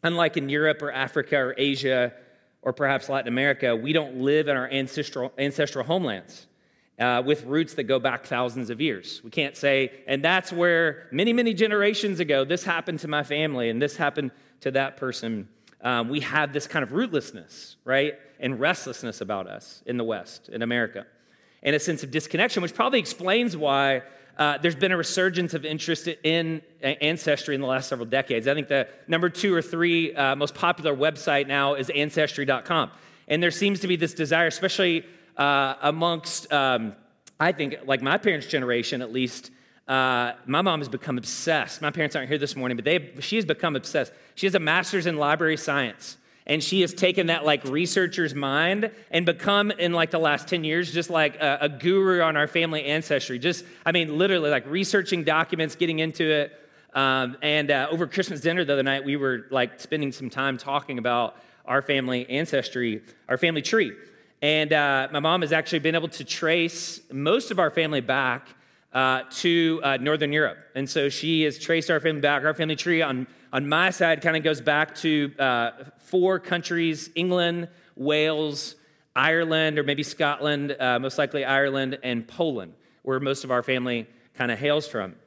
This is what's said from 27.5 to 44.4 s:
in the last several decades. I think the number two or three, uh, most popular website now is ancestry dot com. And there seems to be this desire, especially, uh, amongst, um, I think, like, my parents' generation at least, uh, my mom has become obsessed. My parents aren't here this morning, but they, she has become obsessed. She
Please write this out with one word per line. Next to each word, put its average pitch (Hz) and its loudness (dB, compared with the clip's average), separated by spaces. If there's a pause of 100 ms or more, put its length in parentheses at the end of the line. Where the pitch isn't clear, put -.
in 135 -2
the 139 -4
last 131 -2
several 120 -6
decades. 127 -2
I 135 2
think 151 -6
the 139 0 (200)
number 165 2
two 196 0
or 165 2
three, 170 0
uh, 139 2
most 143 -2
popular 165 0
website 143 0
now 139 2
is 135 -4
ancestry 147 0
dot 131 0
com. 156 0 (360)
And 156 2
there 175 4
seems 196 0
to 190 -4
be 180 2
this 165 -2
desire, 160 2
especially, 175 0 (320)
uh, 139 2
amongst, 165 0
um, 127 2 (440)
I 165 2
think, 147 -4
like, 135 0
my 143 2
parents' 165 0
generation 123 0
at 113 -10
least, 127 -4 (380)
uh, 127 2 (140)
my 143 0
mom 170 0
has 139 -6
become 127 -6
obsessed. 147 -2
My 151 0
parents 151 -2
aren't 131 -4
here 147 0
this 139 -4
morning, 127 -2
but 110 -8
they, 160 0
she 202 -4
has 220 0
become 156 -2
obsessed. - -4 (220)
She - -2